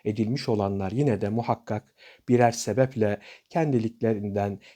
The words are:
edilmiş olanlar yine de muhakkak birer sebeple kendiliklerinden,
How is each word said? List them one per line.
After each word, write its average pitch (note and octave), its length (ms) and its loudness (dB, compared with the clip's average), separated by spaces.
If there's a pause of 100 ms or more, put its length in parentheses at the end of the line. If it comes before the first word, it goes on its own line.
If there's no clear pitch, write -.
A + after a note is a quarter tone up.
edilmiş A2 440 -2
olanlar G2 420 -2
yine A#2 300 0
de G2+ 80 -2
muhakkak A2+ 640 -4 (340)
birer A#2+ 220 6
sebeple A2 680 0 (300)
kendiliklerinden, A2 1120 -2 (160)